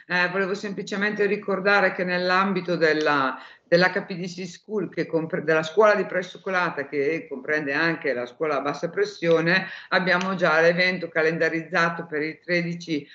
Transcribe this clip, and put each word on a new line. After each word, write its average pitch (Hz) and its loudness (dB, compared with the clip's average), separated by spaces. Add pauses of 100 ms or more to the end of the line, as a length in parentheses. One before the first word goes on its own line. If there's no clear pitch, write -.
Eh, 180 0
volevo 190 -2
semplicemente 208 -2
ricordare 196 2
che 190 -4
nell'ambito 180 0
della, 151 2 (320)
dell'H 180 2
P 196 -8
D 175 -6
C 180 -8
School, 185 -6
che 160 -4
compre-, 156 -2
della 160 2
scuola 208 4
di 196 0
presciocolata, 180 -4
che 151 -2
comprende 143 -4
anche 156 0
la 123 -4
scuola 151 -4
a 135 -2
bassa 151 -4
pressione, 175 0 (240)
abbiamo 185 2
già 165 2
l'evento 175 2
calendarizzato 165 0
per 151 -4
il 156 -8
tredici, 170 -4